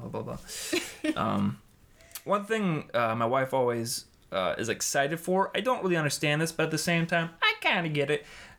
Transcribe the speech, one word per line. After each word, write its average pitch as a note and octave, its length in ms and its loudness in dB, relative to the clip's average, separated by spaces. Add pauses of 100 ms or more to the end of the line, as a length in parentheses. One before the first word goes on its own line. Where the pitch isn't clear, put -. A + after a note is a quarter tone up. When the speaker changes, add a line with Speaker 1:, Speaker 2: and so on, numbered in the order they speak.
Speaker 1:
blah, - 140 -6
blah, A#2+ 140 -8
blah. - 800 -4
Speaker 2:
<laughs> - 20 -10
Speaker 1:
Um, G2+ 420 0 (680)
one G3+ 200 0
thing, G3+ 480 0
uh, A2+ 220 2
my A#2 120 2
wife C3 280 2
always, A#2+ 520 0 (260)
uh, F#2 260 2
is A2+ 100 -2
excited C#3+ 520 0
for, F#3 340 0
I - 60 -2
don't B3+ 220 0
really F3+ 140 2
understand D3+ 460 2
this, E3 100 0
but D#3+ 120 0
at D#3+ 80 0
the D#3 60 0
same E3+ 280 2
time, E3 240 0 (120)
I A4 180 4
kinda F3 280 0
get C#3+ 220 0
it. D3 160 -2 (320)